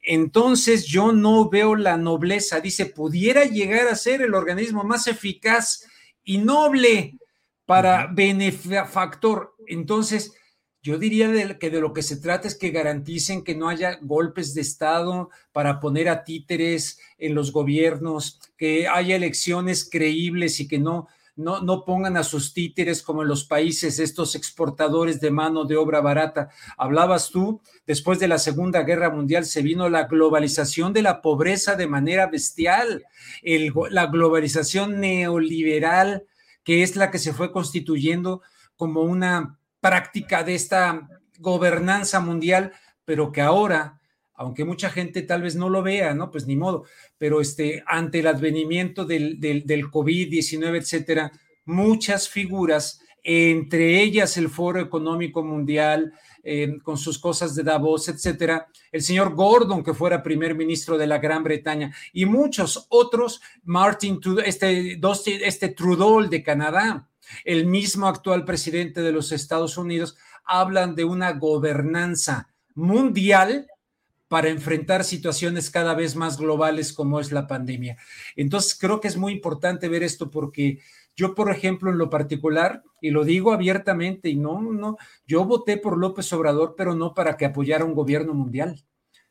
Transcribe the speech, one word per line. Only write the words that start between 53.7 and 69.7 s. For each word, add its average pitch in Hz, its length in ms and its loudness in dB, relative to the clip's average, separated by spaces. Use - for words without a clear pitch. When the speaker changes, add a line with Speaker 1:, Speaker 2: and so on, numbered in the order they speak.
Speaker 1:
ellas 208 360 2
el 160 120 0
Foro 175 300 -2
Económico 165 640 -4
Mundial, 151 680 0
eh, 147 400 -4
con 156 140 -6
sus 147 220 -6
cosas 170 340 -2
de 156 80 -4
Davos, 156 480 0
etcétera, 160 580 -2
el 156 120 -4
señor 185 320 2
Gordon, 196 480 4
que 165 100 -2
fuera 170 300 0
primer 160 320 -2
ministro 160 420 -2
de 151 80 0
la 147 140 2
Gran 156 240 -2
Bretaña, 151 520 -4
y 185 140 0
muchos 220 640 0
otros, 240 500 2
Martin 190 560 2
Trudeau, 190 260 0
este, 185 520 0
Dustin, 196 460 0
este 190 260 -2
Trudeau, 180 500 4
el 202 100 2
de 156 120 -2
Canadá, 156 640 0
el 170 220 2
mismo 196 420 0
actual 180 380 0
presidente 170 560 -4
de 165 100 0
los 156 200 -2
Estados 160 480 -4